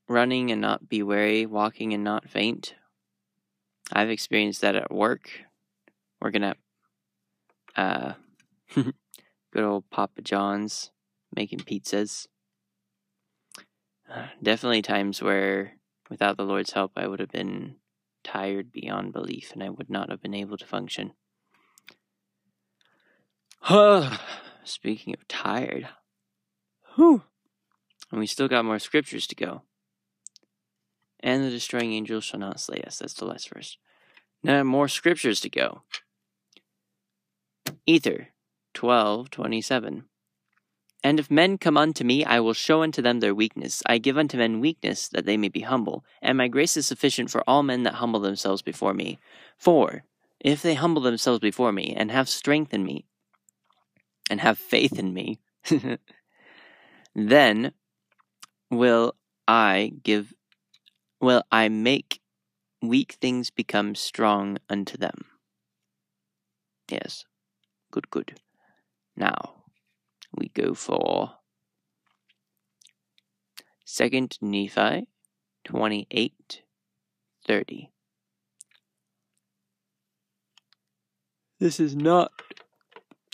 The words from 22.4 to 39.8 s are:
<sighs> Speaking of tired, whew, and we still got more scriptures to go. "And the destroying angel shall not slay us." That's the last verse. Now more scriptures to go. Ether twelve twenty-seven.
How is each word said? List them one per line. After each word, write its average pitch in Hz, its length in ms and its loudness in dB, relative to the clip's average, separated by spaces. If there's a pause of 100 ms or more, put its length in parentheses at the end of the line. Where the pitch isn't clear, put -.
<sighs> 190 560 6 (460)
Speaking - 500 -8
of - 140 -16
tired, - 600 -4 (1080)
whew, 302 260 10 (880)
and 110 100 -4
we 107 60 0
still 135 220 -2
got 123 180 2
more 110 140 -2
scriptures - 480 -2
to - 80 -14
go. - 260 -8 (1600)
"And 131 220 0
the 135 60 -2
destroying 120 440 -4
angel 110 280 -4
shall - 180 -10
not 98 200 -8
slay - 220 -10
us." - 180 -14
That's - 140 -12
the - 120 -10
last - 280 -10
verse. - 240 -18 (680)
Now 139 200 4
more 135 240 2
scriptures 139 540 0
to - 80 -8
go. - 340 -4 (2000)
Ether 156 440 2 (440)
twelve 117 580 0
twenty-seven. 113 760 -4 (960)